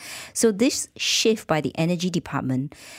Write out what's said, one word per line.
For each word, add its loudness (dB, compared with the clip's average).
So 4
this 0
shift 2
by 2
the -2
Energy 2
Department, -2